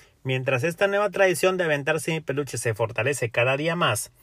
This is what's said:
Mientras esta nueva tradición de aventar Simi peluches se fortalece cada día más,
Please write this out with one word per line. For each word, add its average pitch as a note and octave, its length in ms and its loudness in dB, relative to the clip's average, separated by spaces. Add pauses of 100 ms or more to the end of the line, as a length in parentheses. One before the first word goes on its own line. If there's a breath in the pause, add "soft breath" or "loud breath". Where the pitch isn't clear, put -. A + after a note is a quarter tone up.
(240 loud breath)
Mientras C3 420 0
esta E3+ 220 0
nueva G3+ 220 2
tradición F#3 460 4
de F3+ 80 0
aventar D3+ 380 0
Simi D#3+ 180 -2
peluches C#3 400 -4
se A#2 140 -2
fortalece A#2 560 -2
cada B2+ 260 2
día D#3+ 220 -2
más, C3+ 340 0 (120 loud breath)